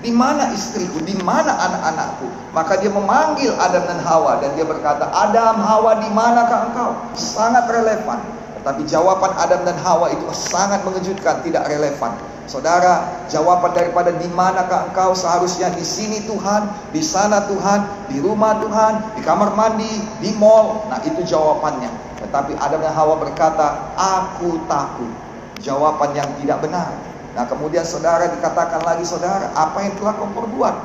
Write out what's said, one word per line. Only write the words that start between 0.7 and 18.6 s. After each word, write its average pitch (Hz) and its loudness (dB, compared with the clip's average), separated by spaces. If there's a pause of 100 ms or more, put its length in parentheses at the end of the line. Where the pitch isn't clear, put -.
Di 202 -4
mana 285 2
anak-anakku?" 160 -4
Maka 175 2
dia 202 2
memanggil 269 2
Adam 180 2
dan 165 -4
Hawa 156 2
dan 139 -2
dia 151 0
berkata, 151 0
"Adam, 220 4
Hawa, 214 4
di 208 -4
manakah 233 4
engkau?" 240 -2 (220)
Sangat 233 2
relevan. 220 0 (220)
Tetapi 139 -4
jawaban 185 4
Adam 175 2
dan 165 -2
Hawa 170 2
itu - -4 (120)
sangat 196 -2
mengejutkan, 185 -2
tidak 156 0
relevan. 147 -2 (400)
Saudara, 175 4 (240)
jawaban 175 4
daripada 175 2
"Di 165 -4
manakah 185 0
engkau?" 185 2
seharusnya, 180 0
"Di 165 -6
sini 214 -6
Tuhan, 208 -2 (240)
di 156 -4
sana 202 2
Tuhan, 202 -2
di 139 -4
rumah 214 2
Tuhan, 220 0